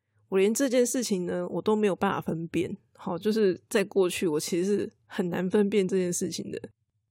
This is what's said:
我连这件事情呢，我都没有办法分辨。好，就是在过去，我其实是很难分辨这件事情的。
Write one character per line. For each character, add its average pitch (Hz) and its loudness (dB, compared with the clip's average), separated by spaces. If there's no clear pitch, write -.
我 190 2
连 202 4
这 277 2
件 247 4
事 247 -2
情 185 -2
呢， 180 -2
我 180 -4
都 214 2
没 214 2
有 170 0
办 196 0
法 127 -4
分 165 -6
辨。 175 -4
好， 180 -8
就 202 -2
是 208 2
在 202 2
过 190 2
去， 175 -2
我 151 0
其 170 -2
实 - 0
是 208 0
很 185 -4
难 180 -2
分 208 4
辨 196 2
这 190 0
件 180 0
事 175 -4
情 - -8
的。 - -8